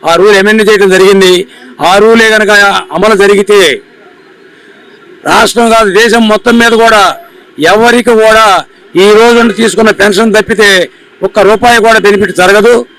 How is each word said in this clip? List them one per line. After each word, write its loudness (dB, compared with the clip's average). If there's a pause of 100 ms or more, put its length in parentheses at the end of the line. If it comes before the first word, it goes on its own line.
ఆ 0
రూల్ 2
అమెండ్ 0
చేయడం 0
జరిగింది. 2 (560)
ఆ 0 (100)
రూలే 2
కనుక -2 (460)
అమలు 0
జరిగితే 0 (1700)
రాష్ట్రం -2
కాదు, 0 (120)
దేశం 0 (120)
మొత్తం -2
మీద 0 (100)
కూడా 2 (720)
ఎవరికి 0
కూడా 2 (580)
ఈ 2 (120)
రోజున 2 (100)
తీసుకున్న -2 (120)
పెన్షన్ -2
తప్పితే -2 (580)
ఒక్క -4 (100)
రూపాయి 0
కూడా 2
బెనిఫిట్ -2
జరగదు. 2 (240)